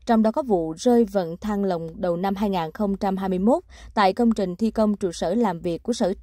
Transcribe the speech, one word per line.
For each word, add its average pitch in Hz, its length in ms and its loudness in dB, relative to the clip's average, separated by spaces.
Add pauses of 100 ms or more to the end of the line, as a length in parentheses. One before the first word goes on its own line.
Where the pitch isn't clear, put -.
trong 226 160 4
đó 220 100 2
có 302 120 -2
vụ 170 340 0
rơi 233 280 4
vận 185 320 -2
thang 202 260 -2
lồng 170 320 -2
đầu 175 220 -2
năm 196 180 -2
hai 202 140 -2
nghìn 165 240 -2
không 196 240 -2
trăm 190 200 -2
hai 190 120 -4
mươi 185 100 -2
mốt 254 240 2 (300)
tại 196 200 4
công 233 180 2
trình 185 240 -2
thi 220 160 -2
công 214 260 0
trụ 180 140 -4
sở 175 240 -2
làm 196 240 0
việc 165 240 -6
của - 100 -2
Sở 196 300 0